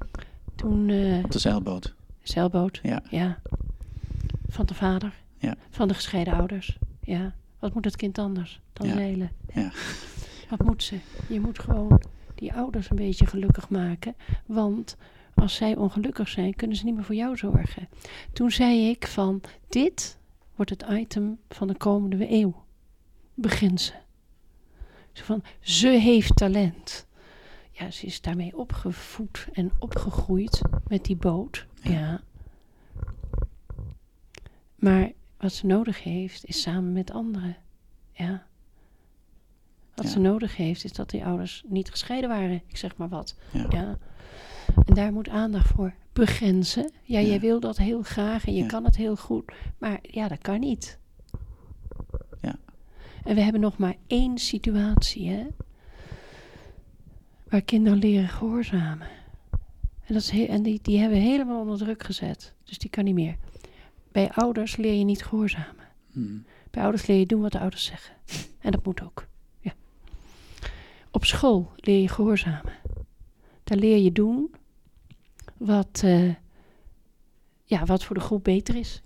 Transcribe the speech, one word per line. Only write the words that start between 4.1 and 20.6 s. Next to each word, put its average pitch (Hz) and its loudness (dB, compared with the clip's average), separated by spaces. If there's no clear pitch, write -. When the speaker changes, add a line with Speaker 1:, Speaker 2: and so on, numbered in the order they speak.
Speaker 1:
Van - -2
de 185 -2
vader. 190 0
Speaker 2:
Ja. - -4
Speaker 1:
Van 214 0
de 196 0
gescheiden 180 -2
ouders. 185 -2
Ja. 185 -4
Wat 202 -4
moet 220 -4
het 208 -2
kind 196 -4
anders 196 -4
dan 202 -6
Speaker 2:
Ja. 202 0
Speaker 1:
zeilen? 196 -2
Speaker 2:
Ja. 185 -4
Speaker 1:
Wat - 0
moet - 0
ze? 202 -8
Je 220 -4
moet 226 -4
gewoon 214 8
die - -10
ouders 240 -6
een 202 4
beetje 196 4
gelukkig 196 2
maken. 180 -4
Want 214 -2
als 202 6
zij 220 0
ongelukkig 208 -2
zijn, 190 -4
kunnen 220 -4
ze 196 -6
niet 233 -2
meer 214 -4
voor 214 -4
jou 240 -4
zorgen. - 0
Toen 240 0
zei 240 4
ik - -4
van, 190 -2
dit - 0
wordt 202 -4